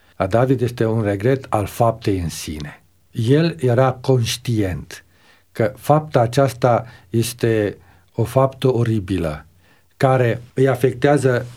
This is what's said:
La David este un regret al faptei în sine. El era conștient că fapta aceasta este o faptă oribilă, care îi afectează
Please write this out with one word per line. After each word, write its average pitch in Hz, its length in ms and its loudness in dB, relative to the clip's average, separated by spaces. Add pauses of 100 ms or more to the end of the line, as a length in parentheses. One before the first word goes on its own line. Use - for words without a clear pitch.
(160)
La 95 100 -2
David 120 340 2
este 117 260 -2
un 113 160 0
regret 107 460 0
al 104 180 -2
faptei 113 520 0
în 85 100 -4
sine. 76 540 -12 (280)
El 143 500 0
era 127 320 2
conștient 113 1120 -2 (480)
că 110 240 0
fapta 151 440 2
aceasta 120 680 2 (240)
este 113 680 -2 (380)
o 117 100 -2
faptă 131 500 0
oribilă, 95 720 -4 (500)
care 127 460 2 (120)
îi 131 140 2
afectează 127 800 2 (100)